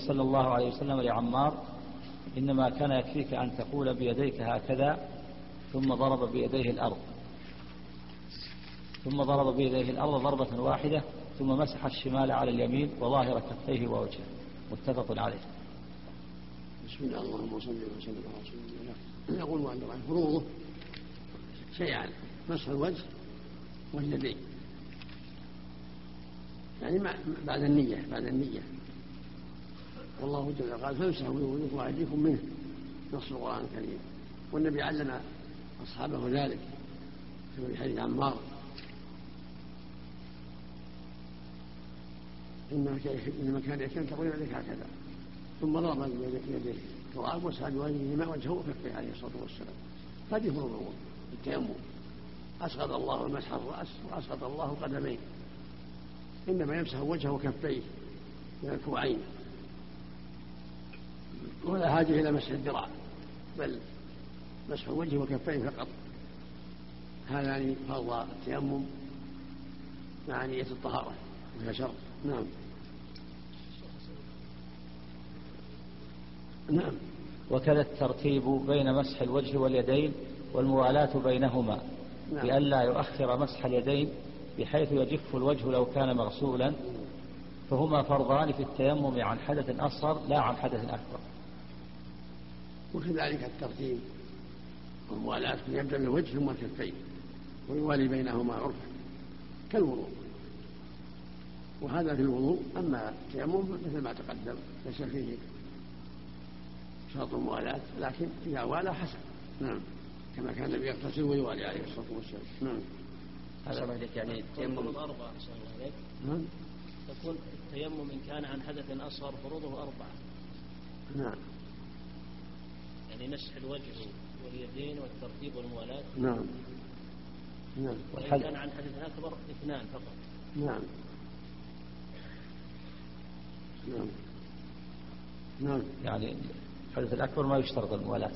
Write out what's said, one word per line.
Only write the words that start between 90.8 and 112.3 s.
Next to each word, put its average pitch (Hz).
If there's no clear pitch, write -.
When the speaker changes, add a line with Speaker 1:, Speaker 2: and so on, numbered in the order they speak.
Speaker 1:
أكبر. 123
Speaker 2:
وكذلك 151
الترتيب 127
والموالاة، 117
يبدأ 139
بالوجه 139
ثم 139
الكفين 120
ويوالي 147
بينهما 120
عرفاً -
كالوضوء، 131
وهذا 147
في 131
الوضوء. 135
أما 131
التيمم 151
مثل 151
ما 120
تقدم 113
ليس 135
فيه 127
شرط 131
الموالاة، 120
لكن 147
إذا 139
والى 165
حسن. 170
نعم، 117
كما 123
كان 123
النبي 131
يغتسل 135
ويوالي 123
عليه 101
الصلاة -
والسلام. 104